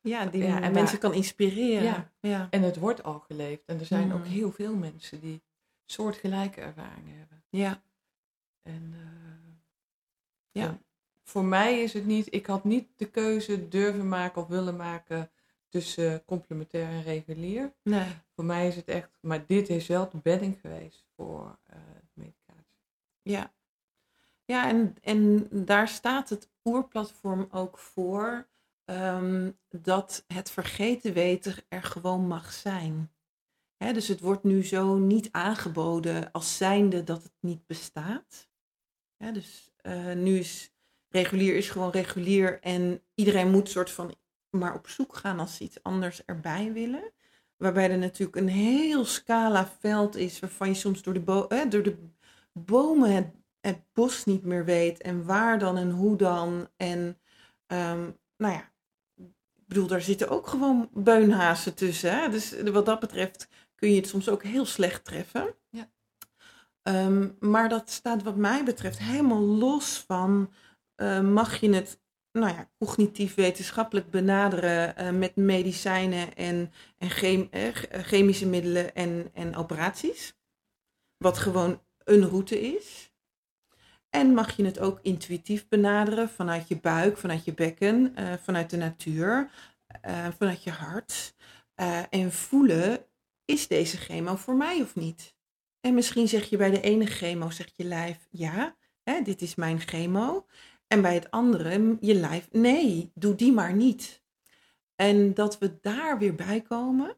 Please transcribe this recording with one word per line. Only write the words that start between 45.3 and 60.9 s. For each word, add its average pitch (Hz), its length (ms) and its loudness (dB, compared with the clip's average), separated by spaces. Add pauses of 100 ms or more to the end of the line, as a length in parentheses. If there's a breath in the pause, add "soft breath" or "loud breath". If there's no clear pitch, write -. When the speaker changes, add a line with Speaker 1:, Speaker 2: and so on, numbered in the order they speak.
Speaker 1:
als - 160 -6
ze - 80 -12
iets - 200 -16
anders 185 420 -4
erbij 180 480 -6
willen. 254 380 -6 (460)
Waarbij 190 340 2
er 185 60 2
natuurlijk 185 400 -4
een 190 120 2
heel 254 560 2
scala 220 600 2 (120)
veld 208 360 0
is 180 240 -4
waarvan 190 280 -6
je 190 60 2
soms 190 300 -2
door 185 100 -4
de 190 60 0
bo-, 190 300 0
hè, 269 180 0
door 208 160 2
de 202 140 0 (560 soft breath)
bomen 240 640 4
het, 165 120 2 (320)
het 185 200 -4 (140)
bos 247 320 0
niet 190 180 2
meer 175 220 -2
weet 170 360 2
en 175 240 -4
waar 214 340 4
dan 185 180 0
en 180 140 0
hoe 196 260 2
dan. 175 500 0 (100)
En, 175 400 -4 (480 soft breath)
ehm, 170 440 -4 (280)
nou 208 160 0
ja, - 180 -10 (840)
ik - 120 -20
bedoel, 190 200 0
daar 180 140 0
zitten 196 280 -2
ook - 180 -2
gewoon 262 460 2